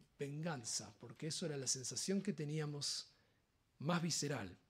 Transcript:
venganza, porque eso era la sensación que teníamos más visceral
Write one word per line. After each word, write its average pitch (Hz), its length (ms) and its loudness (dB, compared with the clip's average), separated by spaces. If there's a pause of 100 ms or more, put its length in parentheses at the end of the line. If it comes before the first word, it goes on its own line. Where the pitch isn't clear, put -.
(180)
venganza, 139 800 -2
porque 120 260 -8
eso 160 200 0
era 147 100 0
la 131 100 0
sensación 135 560 2
que 202 100 2
teníamos 147 800 0 (680)
más 160 200 4
visceral 143 560 0 (140)